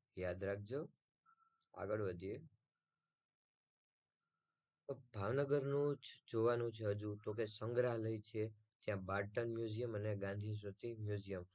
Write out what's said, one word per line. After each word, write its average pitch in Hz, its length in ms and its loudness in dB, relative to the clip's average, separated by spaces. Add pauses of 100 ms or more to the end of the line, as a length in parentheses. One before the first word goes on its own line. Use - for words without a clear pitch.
(180)
યાદ 90 260 -2
રાખજો. 104 460 -2 (840)
આગળ 98 280 0
વધીએ. 95 360 -2 (2500)
તો 143 60 -6 (200)
ભાવનગરનું 139 840 2
જ - 100 -10 (220)
જોવાનું 117 440 4
છે 107 140 -6
હજુ, 104 380 2
તો 107 100 -2
કે 110 120 0
સંગ્રહાલય 113 760 2
છે, 110 300 -2 (320)
ત્યાં 98 240 -2
બાર્ટન 104 500 0
મ્યુઝિયમ 113 400 0
અને 107 200 0
ગાંધી 101 400 -2
સ્મૃતિ 104 400 -6
મ્યુઝિયમ, 101 480 -4 (120)